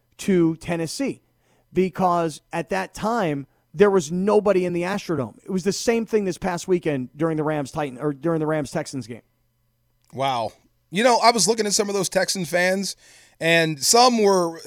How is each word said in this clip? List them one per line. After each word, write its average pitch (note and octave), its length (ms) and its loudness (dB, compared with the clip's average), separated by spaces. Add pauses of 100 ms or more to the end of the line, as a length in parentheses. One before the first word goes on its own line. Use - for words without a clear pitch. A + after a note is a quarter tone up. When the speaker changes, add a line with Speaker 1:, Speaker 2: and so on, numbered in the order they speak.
(180)
Speaker 1:
to E3+ 400 2
Tennessee, E3 640 -6 (520)
because F3 680 0 (120)
at - 160 -6
that F#3+ 240 -4
time, F3 540 -2 (260)
there G3 180 6
was E3+ 200 2
nobody F#3+ 540 2
in F3+ 80 -4
the E3+ 80 -2
Astrodome. F3 640 -4
It - 60 -10
was F#3+ 120 -2
the G3 80 0
same A#3 340 -2
thing G#3 200 0
this F3+ 140 -4
past F3 280 -6
weekend D3+ 480 -2
during D#3 220 -2
the D3+ 60 -2
Rams D3 280 -4
Titan, C#3+ 280 -6
or D3 140 -2
during D#3+ 260 -2
the D3+ 80 -2
Rams D3+ 240 -4
Texans C#3 360 -8
game. A2+ 140 -16 (920)
Speaker 2:
Wow. B2 380 -4 (400)
You F#3+ 120 0
know, A#3+ 160 4
I A3 120 6
was G3+ 160 0
looking A3 200 0
at G3+ 60 -4
some G3+ 140 0
of G3+ 80 -4
those F#3+ 140 -2
Texan F#3+ 360 -2
fans, F3+ 500 -2 (440)
and D#3+ 420 2
some A#3 400 4
were, F3+ 460 2